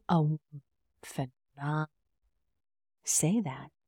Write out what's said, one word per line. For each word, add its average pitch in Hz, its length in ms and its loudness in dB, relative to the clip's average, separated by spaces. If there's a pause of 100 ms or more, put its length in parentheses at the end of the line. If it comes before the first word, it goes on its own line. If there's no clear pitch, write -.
a 160 160 6 (800)
phenom-, 147 840 -6 (1160)
say 185 360 2
that 135 280 -6 (200)